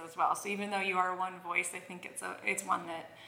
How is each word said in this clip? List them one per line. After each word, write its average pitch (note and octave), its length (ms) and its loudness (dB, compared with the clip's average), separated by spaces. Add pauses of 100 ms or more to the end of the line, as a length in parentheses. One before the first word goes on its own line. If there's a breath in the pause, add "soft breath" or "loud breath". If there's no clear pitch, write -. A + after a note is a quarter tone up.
as E3 120 -10
well. E3+ 160 6
So G3+ 160 -2
even G3+ 200 0
though G3 100 2
you F#3+ 180 4
are F3+ 180 4
one F3+ 240 -2
voice, F3 340 0
I F3+ 40 -6
think F3+ 260 -10
it's - 160 -10
a, - 240 -4
it's G3 200 0
one F3 240 2
that, E3 220 -6 (180 loud breath)